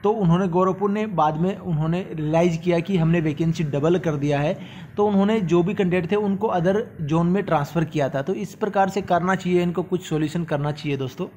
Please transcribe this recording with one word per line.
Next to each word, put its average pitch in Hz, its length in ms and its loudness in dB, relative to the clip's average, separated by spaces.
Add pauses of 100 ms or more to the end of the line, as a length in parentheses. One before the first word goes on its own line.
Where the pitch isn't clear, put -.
तो 202 80 2
उन्होंने, 190 380 2
गोरखपुर 185 420 2
ने 214 160 -2
बाद 156 300 0
में 185 200 0
उन्होंने 170 560 -2
रियलाइज़ 160 460 2
किया 170 220 0
कि 190 160 -2
हमने 165 240 4
वैकेंसी 160 440 0
डबल 151 340 2
कर 156 180 -2
दिया 143 240 0
है, 170 180 -2 (380)
तो 208 100 2
उन्होंने 208 340 4
जो 175 220 4
भी 185 120 0
कैंडिडेट 180 380 0
थे 202 40 2
उनको 202 300 0
अदर 190 540 0
जोन 160 260 0
में 185 160 2
ट्रांसफ़र 165 420 0
किया 143 240 -2
था। 135 140 -2
तो 190 120 -2
इस 208 200 -8
प्रकार 202 340 0
से 190 140 -4
करना 180 320 2
चाहिए, 180 280 2
इनको 175 200 -2
कुछ 170 240 -4
सॉल्यूशन 156 380 -2
करना 147 280 -2
चाहिए 143 240 -4
दोस्तों 131 300 -6 (100)